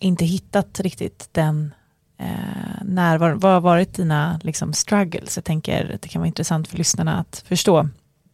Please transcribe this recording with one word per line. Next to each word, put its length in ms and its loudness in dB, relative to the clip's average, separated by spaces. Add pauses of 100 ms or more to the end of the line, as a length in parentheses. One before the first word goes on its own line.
inte 240 2
hittat 560 -2
riktigt 520 -6
den, 420 0 (440)
eh, 680 -8
närvaron? 540 2
Vad 140 6
har 80 4
varit 340 4
dina, 480 0
liksom, 300 -4
struggles? 640 -2
Jag 80 -8
tänker 500 -2
att 80 -12
det 60 -14
kan 120 -4
vara 80 0
intressant 400 -2
för 100 -8
lyssnarna 400 0
att 280 -10
förstå. 420 4 (460)